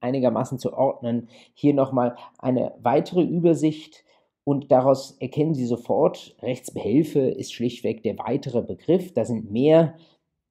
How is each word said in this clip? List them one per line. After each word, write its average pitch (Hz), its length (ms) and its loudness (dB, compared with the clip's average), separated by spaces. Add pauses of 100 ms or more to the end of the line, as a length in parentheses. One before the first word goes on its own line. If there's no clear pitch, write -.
einigermaßen 123 540 0
zu - 160 -6
ordnen, 120 560 -2 (240)
hier 143 220 2
nochmal 131 400 0 (240)
eine 127 420 -2
weitere 156 400 2
Übersicht. 156 800 0 (400)
Und 139 280 -2
daraus 135 480 4
erkennen 151 340 -2
Sie 127 140 -2
sofort, 123 720 -2
Rechtsbehelfe 127 800 -2
ist - 340 -2
schlichtweg 117 480 -6
der 101 160 -4
weitere 120 460 -4
Begriff. 170 500 -2
Da 113 120 0
sind 110 260 -6
mehr 156 440 4 (560)